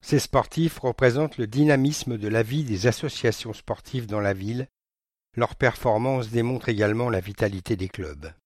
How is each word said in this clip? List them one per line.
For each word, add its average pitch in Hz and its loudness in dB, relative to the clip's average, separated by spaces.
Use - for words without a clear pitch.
Ces - 2
sportifs - 0
représentent 131 2
le 113 -2
dynamisme 135 2
de 104 -4
la 113 2
vie 139 -2
des 107 0
associations 117 -2
sportives - -8
dans 104 -2
la 101 2
ville. 110 -4
Leurs 117 0
performances 123 2
démontrent 120 0
également 110 2
la 101 2
vitalité 98 -2
des 92 -6
clubs. 76 -10